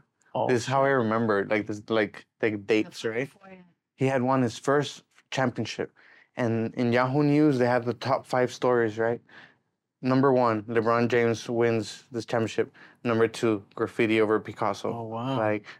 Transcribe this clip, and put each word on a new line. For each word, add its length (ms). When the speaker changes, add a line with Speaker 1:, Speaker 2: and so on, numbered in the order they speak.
Speaker 1:
Oh, 120
Speaker 2:
This 140
is 40
how 160
I 60
Speaker 1:
shit. 80
Speaker 2:
remember, 520
like, 160
this, 220
like, 380
like, 260
dates, 360
Speaker 3:
The 80
Speaker 2:
right? 180
Speaker 3:
Final 180
Four, 60
yeah. 80
Speaker 2:
He 120
had 140
won 200
his 180
first 440
championship. 640
And 400
in 160
Yahoo 320
News, 340
they 100
had 180
the 80
top 320
five 260
stories, 480
right? 220
Number 320
one, 300
LeBron 440
James 420
wins 640
this 140
championship. 480
Number 240
two, 340
graffiti 440
over 220
Picasso. 520
Speaker 1:
Oh, 100
wow. 340
Speaker 2:
Like, 260